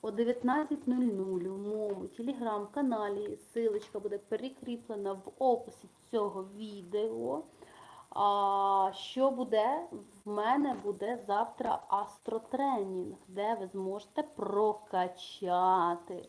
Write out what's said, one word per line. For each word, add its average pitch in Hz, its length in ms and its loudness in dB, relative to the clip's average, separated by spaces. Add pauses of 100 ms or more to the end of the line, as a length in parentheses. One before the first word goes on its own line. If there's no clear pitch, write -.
о 220 80 -4
дев'ятнадцять 247 760 2
нуль 254 160 2
нуль 190 360 0
у 190 180 -4
моєму 208 460 -4 (140)
Telegram-каналі. 214 1200 -2 (160)
Силочка 214 460 -2
буде 202 180 -4
прикріплена 226 960 -6
в 190 100 -8 (160)
описі 247 500 2 (220)
цього 202 340 0 (120)
відео. 220 880 -4 (680)
А, 196 840 4
що 269 360 2
буде? 247 560 2 (380)
В 208 60 -8
мене 240 540 2
буде 202 420 -2
завтра 226 600 0
астротренінг, 208 1300 -2 (120)
де 202 320 0
ви 190 60 -6
зможете 196 560 -4
прокачати 185 2000 0